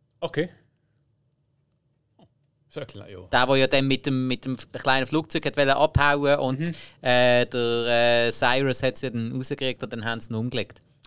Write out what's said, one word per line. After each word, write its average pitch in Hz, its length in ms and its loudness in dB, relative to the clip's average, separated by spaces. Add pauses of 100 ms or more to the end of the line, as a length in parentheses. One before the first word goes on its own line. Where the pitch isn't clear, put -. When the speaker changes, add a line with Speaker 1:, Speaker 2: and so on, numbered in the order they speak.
(220)
Speaker 1:
Okay. 170 280 -4 (2250)
Sehr 143 160 -12
klar, 101 240 -18
ja. 92 100 -16 (120)
Speaker 2:
Der, 127 140 4
der 135 120 4
ja 131 100 4
dann 135 200 2
mit 135 200 0
dem, 131 200 0
mit 123 180 -4
dem 131 120 -4 (160)
kleinen 131 320 0
Flugzeug 156 400 -4
hat 139 120 -4
wollen 139 120 4
abhauen 143 680 2
und, 131 220 -2
Speaker 1:
Mhm. 170 100 -4 (300)
Speaker 2:
äh, 123 440 4
der, 117 840 0
äh, 120 40 0
Cyrus 131 520 0
hat 131 140 -2
sie 127 140 -6
dann 117 240 -6
rausgekriegt 131 480 -6
und 117 100 -10
dann 113 100 -10
haben 113 160 -6
sie - 120 -12
ihn 113 40 -4
umgelegt. 117 440 -6 (280)